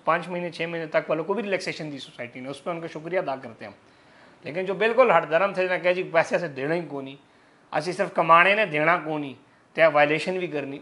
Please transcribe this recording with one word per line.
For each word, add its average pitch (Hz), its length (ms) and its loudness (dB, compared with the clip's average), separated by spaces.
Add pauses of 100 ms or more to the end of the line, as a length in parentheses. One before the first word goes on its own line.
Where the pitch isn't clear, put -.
पाँच 165 220 0
महीने, 175 220 -6
छः 165 180 -6
महीने 165 180 -6
तक 156 240 0
वालों 160 140 0
को 196 100 -2
भी 220 80 -2
रिलैक्सेशन 170 480 -6
दी 139 80 -12
सोसाइटी 123 420 -14
ने, 127 80 -10
उस 139 120 -10
पर 185 100 -8
उनका 165 160 -8
शुक्रिया 165 360 -4
अदा 135 140 -4
करते 120 280 -16
हैं 104 80 -14
हम। - 60 -20 (680)
लेकिन 175 200 -6
जो 196 80 -4
बिल्कुल 226 380 4
हट 160 180 4
धर्म 185 220 2
थे 185 160 0
ना, 180 100 0
कहे 180 160 2
जी 185 80 -2
पैसे 160 360 2
से 165 100 -2
देना 139 260 -4
ही 175 80 -2
कौन 139 220 -10
नहीं, 135 120 -16 (560)
असि 156 200 -2
सिर्फ 180 220 -2
कमाने 170 400 6
ने, 214 120 2
देना 156 300 2
कौन 156 240 -4
नहीं, 135 160 -10 (380)
ते 160 120 6
वायलेशन 151 520 4
भी 180 100 -4
करनी, 147 340 -6